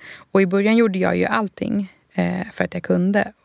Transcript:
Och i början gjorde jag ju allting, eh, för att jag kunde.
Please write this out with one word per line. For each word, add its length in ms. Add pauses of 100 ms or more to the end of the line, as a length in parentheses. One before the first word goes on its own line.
(320)
Och 100
i 40
början 300
gjorde 220
jag 180
ju 80
allting, 680 (200)
eh, 400
för 120
att 100
jag 80
kunde. 500 (120)